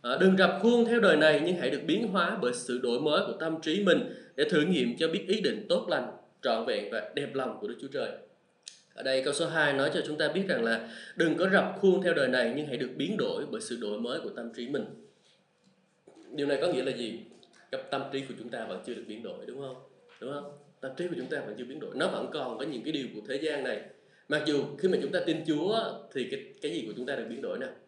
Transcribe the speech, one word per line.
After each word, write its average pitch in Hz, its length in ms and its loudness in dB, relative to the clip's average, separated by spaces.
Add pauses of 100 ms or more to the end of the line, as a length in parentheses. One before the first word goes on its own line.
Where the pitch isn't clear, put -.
Ờ, 123 160 -2
đừng 185 200 8
rập 180 240 4
khuôn 233 240 6
theo 233 140 4
đời 160 180 8
này 151 280 8
nhưng 180 100 2
hãy 131 140 0
được 143 160 0
biến 208 220 2
hóa 185 340 0
bởi 123 120 0
sự 123 300 -4
đổi 120 160 0
mới 156 280 4
của - 120 -6
tâm 160 220 -2
trí 165 180 0
mình 185 200 8 (360)
để 151 140 2
thử 151 120 6
nghiệm 143 380 2
cho 160 80 2
biết 170 200 -2
ý 220 140 2
định 104 280 0
tốt 175 200 2
lành, 127 220 0 (320)
trọn 117 220 2
vẹn 104 260 -2
và 107 240 -6
đẹp 139 180 -4
lòng 123 280 -4
của 104 60 -6
Đức 120 140 -8
Chúa 139 60 -10
Trời." 131 220 -4 (920)
Ở 131 40 -8
đây 131 200 2
câu 143 100 0
số 160 140 0
hai 151 260 4
nói 135 200 2
cho 160 140 2
chúng 151 100 -4
ta 156 100 2
biết 180 200 0
rằng 123 160 0
là 113 260 0 (260)
đừng 165 220 4
có 185 120 4
rập 190 320 4
khuôn 180 200 6
theo 175 120 2
đời 135 140 2
này 123 280 2
nhưng 151 120 -2
hãy 123 100 -4
được 123 200 -2
biến 185 200 -2
đổi 107 340 -2
bởi 110 100 -6
sự 120 200 -6
đổi 104 180 -4
mới 123 200 -4
của 107 100 -8
tâm 117 240 -10
trí 123 140 -8
mình. - 180 -4 (1500)
Điều 143 160 -2
này - 140 2
có 135 60 2
nghĩa 131 160 2
là 135 80 0
gì? 117 280 -4 (520)
Cái 131 100 -6 (100)
tâm 135 200 -4
trí 135 100 -4
của 123 160 -10
chúng 120 120 -12
ta 117 160 -8
vẫn 95 200 -8
chưa 123 80 -8
được 101 140 -10
biến 110 160 -12
đổi, 101 220 -12
đúng 123 140 -10
không? 131 160 -10 (460)
Đúng 135 120 -8
không? 143 240 -10 (240)
Tâm 131 160 -8
trí 175 100 -4
của 170 100 -4
chúng 127 100 -6
ta 143 180 -4
vẫn - 120 -8
chưa 123 80 -8
biến 139 140 -12
đổi, - 160 -10
nó 135 120 2
vẫn - 260 -4
còn 123 240 -4
có 135 80 -4
những 131 180 -6
cái 151 80 -4
điều 135 240 -4
của 104 120 -10
thế 135 80 -4
gian 147 280 -2
này. 117 180 -4 (480)
Mặc 147 160 2
dù 143 180 2 (140)
khi 190 100 0
mà 165 140 4
chúng 147 100 -2
ta 180 140 2
tin 156 220 0
Chúa 165 260 2
á, 220 100 0 (300)
thì 127 180 -2
cái, - 300 -10
cái 156 100 -4
gì 156 160 -4
của 104 100 -8
chúng 123 80 -6
ta 139 100 -4
được 113 140 -6
biến 117 120 -8
đổi - 180 -4
nào? - 100 -6 (180)